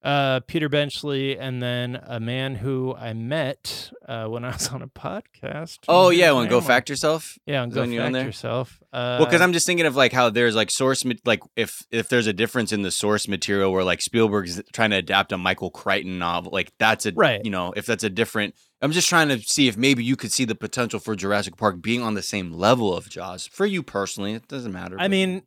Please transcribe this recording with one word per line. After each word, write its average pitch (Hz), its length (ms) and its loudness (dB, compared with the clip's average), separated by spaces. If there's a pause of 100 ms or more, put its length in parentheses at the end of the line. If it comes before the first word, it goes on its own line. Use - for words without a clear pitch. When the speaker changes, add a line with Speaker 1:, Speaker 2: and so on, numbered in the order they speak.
Speaker 1:
Uh, 139 440 2
Peter 156 200 -2
Benchley, 139 680 -2
and 127 240 -6
then 123 460 -4
a 117 120 -6
man 127 360 -4
who 127 400 -4
I 117 180 -10
met, 135 760 -6 (160)
uh, 113 180 -8
when 117 180 -6
I 127 80 -6
was - 180 -6
on 127 120 -10
a 123 60 -14
podcast. - 880 -12 (100)
Speaker 2:
Oh, 180 220 8
Speaker 1:
His 175 80 6
Speaker 2:
yeah, 175 140 8
when 123 140 4
Speaker 1:
name 107 40 -4
Speaker 2:
Go 117 60 4
Speaker 1:
was 120 100 4
Speaker 2:
Fact 127 240 4
Yourself? 156 560 -2
Speaker 1:
Yeah, 143 160 -2
on 123 80 -4
Speaker 2:
Is 117 60 -8
Speaker 1:
Go 135 60 0
Speaker 2:
when 123 100 -2
you're 117 100 -2
on - 60 -2
Speaker 1:
Fact 127 60 -2
Speaker 2:
there? 127 120 -2
Speaker 1:
Yourself. 120 540 -6 (120)
Uh, 123 280 -4
Speaker 2:
Well, 143 100 4
'cause 170 120 6
I'm 180 120 4
just 165 140 0
thinking 170 180 2
of, 131 100 0
like, 127 160 6
how 123 200 4
there's, 113 240 4
like, 110 160 2
source 131 340 2
ma-, 123 80 0 (100)
like, 113 180 2 (140)
if, - 360 -4
if 113 180 -2
there's 120 160 4
a 107 80 2
difference 110 380 -2
in 104 100 -2
the 95 80 -2
source 104 380 0
material 98 440 0
where, 92 120 2
like, 90 180 0
Spielberg's 101 580 0 (140)
trying 110 160 2
to 104 60 0
adapt 95 380 0
a 92 40 -4
Michael 92 320 -2
Crichton 92 480 -4
novel, 87 340 -4
like, 92 280 -4
that's 110 260 2
a, 104 80 -2
Speaker 1:
Right. 120 320 2
Speaker 2:
you 107 60 -4
know, 90 240 -2
if 104 100 -6
that's 113 180 -2
a 107 60 -2
different, 104 460 -2 (260)
I'm 143 100 0
just 170 160 0
trying 160 220 4
to 131 80 0
see 131 300 0
if 104 100 0
maybe 127 260 2
you 127 120 0
could 113 160 -8
see 131 140 0
the 110 100 -2
potential 110 440 -6
for 110 160 -4
Jurassic 98 420 -2
Park 98 220 0
being 113 220 -2
on 113 140 -2
the 95 80 -6
same 90 300 -6
level 104 440 4
of 71 100 -10
Jaws. 92 380 -12
For - 220 -4
you 185 160 -2
personally, 101 500 -4
it 113 140 -12
doesn't 123 240 -10
matter, 90 280 -10
Speaker 1:
I 175 40 -2
Speaker 2:
but 196 80 0
Speaker 1:
mean 190 360 0